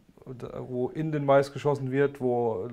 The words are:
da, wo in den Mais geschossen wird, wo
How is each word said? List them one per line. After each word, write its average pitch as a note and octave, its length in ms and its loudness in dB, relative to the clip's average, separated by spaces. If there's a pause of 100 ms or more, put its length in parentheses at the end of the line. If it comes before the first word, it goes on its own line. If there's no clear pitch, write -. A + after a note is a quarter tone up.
(380)
da, - 300 -10
wo B2 220 -2
in D#3 220 -4
den D3 140 -2
Mais C#3 260 6
geschossen C3+ 400 0
wird, C#3 300 0
wo A#2+ 520 0